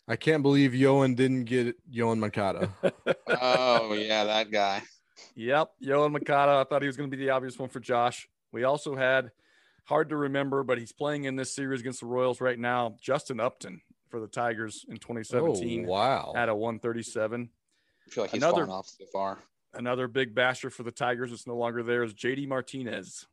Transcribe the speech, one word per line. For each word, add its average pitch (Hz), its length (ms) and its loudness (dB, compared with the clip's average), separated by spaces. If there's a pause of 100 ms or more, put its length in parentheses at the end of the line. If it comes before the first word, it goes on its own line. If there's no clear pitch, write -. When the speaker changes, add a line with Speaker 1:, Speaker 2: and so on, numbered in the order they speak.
Speaker 1:
I 113 60 -2
can't 151 300 2
believe 139 260 6
Yoan 135 460 4
didn't 131 300 2
get 120 280 0 (180)
Yoan 113 260 2
Moncada. 98 520 0 (120)
Speaker 2:
<laughs> - 100 2 (360)
Speaker 3:
Oh, 127 680 4
yeah, 107 300 2
that 107 280 0
guy. 101 300 2 (520)
Speaker 2:
Yep, 131 380 0 (120)
Yoan 147 280 2
Moncada. 143 400 4
I 135 120 4
thought 139 180 0
he 143 40 0
was 131 100 -4
gonna 143 120 -6
be 135 80 -8
the 135 140 0
obvious 131 280 -2
one 131 100 -6
for 127 120 -10
Josh. 120 480 0 (240)
We 113 120 -6
also 143 300 0
had, 131 380 2 (520)
hard 151 260 2
to 156 60 -4
remember, 139 460 0
but 123 160 0
he's 117 140 -12
playing 147 320 -2
in 135 120 -4
this 131 160 -4
series 135 280 -4
against 123 200 -8
the 120 60 -10
Royals 123 340 0
right 127 180 0
now, 120 420 0
Justin 135 400 -2
Upton - 400 -4 (280)
for 117 120 -10
the 107 80 -8
Tigers 113 600 -4
in - 100 -12
twenty 117 260 -8
seventeen. 117 640 0
Speaker 1:
Oh, 87 40 -2
wow. 113 460 0
Speaker 2:
At 117 120 0
a 110 60 2
one 110 240 -2
thirty-seven. 117 720 -4 (560)
Speaker 3:
I - 40 -20
feel 110 140 -4
like 95 60 -6
he's 113 120 -4
Speaker 2:
Another, 165 240 4
Speaker 3:
fallen 95 120 -6
off 98 80 -12
so - 260 -20
far. 98 260 -4 (360)
Speaker 2:
another 123 320 -4
big 123 280 -2
basher 127 360 0
for 120 140 -12
the 117 80 -8
Tigers 123 380 -2
that's 117 180 -14
no 120 80 -6
longer 120 260 -2
there 120 220 2
is 107 100 -6
J 123 220 -2
D 139 100 -6
Martinez. 123 840 -8